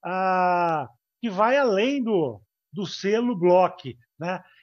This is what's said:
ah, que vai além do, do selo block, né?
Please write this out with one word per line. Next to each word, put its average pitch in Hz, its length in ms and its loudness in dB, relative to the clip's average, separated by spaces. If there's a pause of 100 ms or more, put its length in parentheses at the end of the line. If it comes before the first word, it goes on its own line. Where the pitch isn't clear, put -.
ah, 180 840 0 (320)
que 233 100 -4
vai 214 260 2
além 262 460 2
do, 160 380 -2 (320)
do 180 140 -8
selo 220 520 -2
block, 175 580 2 (220)
né? 175 220 -8 (220)